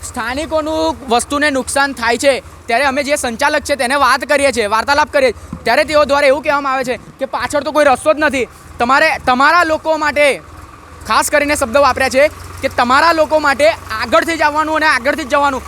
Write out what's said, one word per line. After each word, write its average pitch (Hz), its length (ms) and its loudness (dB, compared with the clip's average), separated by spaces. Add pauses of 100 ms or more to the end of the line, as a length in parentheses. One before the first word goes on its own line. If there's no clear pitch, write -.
સ્થાનિકોનું 311 920 -4 (120)
વસ્તુને 277 420 0
નુકસાન 277 420 -2
થાય 233 260 -2
છે, 262 240 0 (240)
ત્યારે 240 180 0
અમે 277 180 0
જે 285 140 -2
સંચાલક 285 460 -2
છે, 285 140 -2
તેને 247 180 -2
વાત 269 260 2
કરીએ 277 320 0
છીએ, 214 140 -2
વાર્તાલાપ 247 460 0
કરીએ, 262 220 2 (280)
ત્યારે 262 220 2
તેઓ 294 200 2
દ્વારા 277 240 2
એવું 277 140 2
કહેવામાં 285 300 -2
આવે 262 120 -2
છે 240 120 -6
કે - 280 -12
પાછળ 269 360 -4
તો 294 120 -6
કોઈ 302 120 4
રસ્તો 285 280 2
જ 277 60 2
નથી, 269 300 -2 (300)
તમારે, 269 480 2
તમારા 294 380 4
લોકો 320 320 -2
માટે 285 460 0 (680)
ખાસ 247 220 0
કરીને 294 260 0
શબ્દ 247 200 -2
વાપર્યા 262 320 2
છે 262 200 4 (340)
કે 269 60 -2
તમારા 269 440 2
લોકો 311 260 2
માટે 294 300 2
આગળથી 311 680 -2
જ 311 60 -2
આવવાનું 302 340 0
અને 311 100 0
આગળથી 294 380 0
જ 247 40 -12
જવાનું. 285 400 0